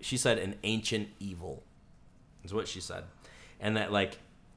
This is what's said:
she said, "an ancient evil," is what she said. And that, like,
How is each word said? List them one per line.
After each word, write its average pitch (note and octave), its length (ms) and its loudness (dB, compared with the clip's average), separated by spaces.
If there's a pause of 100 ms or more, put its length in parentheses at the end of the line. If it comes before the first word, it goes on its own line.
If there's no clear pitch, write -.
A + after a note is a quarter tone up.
she - 160 -2
said, A#2+ 220 6
"an G2 260 -2
ancient G#2+ 440 0 (120)
evil," F2+ 420 -8 (800)
is F2 100 -10
what G#2+ 160 0
she F#2+ 120 -8
said. F2+ 240 -8 (560)
And G#2+ 160 2
that, G2+ 160 2
like, G2 260 4 (380)